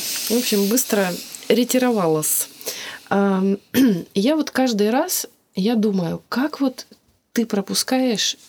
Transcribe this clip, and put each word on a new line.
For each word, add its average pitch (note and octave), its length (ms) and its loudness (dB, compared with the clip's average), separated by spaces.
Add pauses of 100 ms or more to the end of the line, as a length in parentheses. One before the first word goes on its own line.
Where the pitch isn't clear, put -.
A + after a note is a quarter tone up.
(300)
в G#3+ 80 2
общем, G3+ 300 0
быстро G3+ 440 0 (360)
ретировалась. A3 1000 2 (680)
Ам, G3 440 2 (160)
<clears throat> A3+ 400 2
я B3 220 2
вот D4 140 -2
каждый A3+ 400 2
раз, D#4 360 -2 (280)
я G#3 220 0
думаю, F#3 540 0
как C#4+ 300 -2
вот C4 260 -2 (480)
ты A#3 100 0
пропускаешь A3 960 -2 (100)